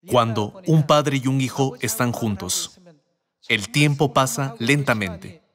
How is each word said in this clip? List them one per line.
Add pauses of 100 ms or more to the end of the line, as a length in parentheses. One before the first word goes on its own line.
Cuando
un
padre
y
un
hijo
están
juntos, (720)
el
tiempo
pasa
lentamente (140)